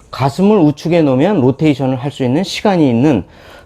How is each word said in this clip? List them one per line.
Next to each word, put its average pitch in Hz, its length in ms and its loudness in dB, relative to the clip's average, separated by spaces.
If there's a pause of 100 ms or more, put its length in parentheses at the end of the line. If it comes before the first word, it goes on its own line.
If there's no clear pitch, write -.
(120)
가슴을 185 460 0
우측에 165 460 0
놓으면 143 380 2
로테이션을 131 560 0
할 135 140 -8
수 - 120 -8
있는 135 200 0
시간이 180 460 0
있는 120 360 0 (400)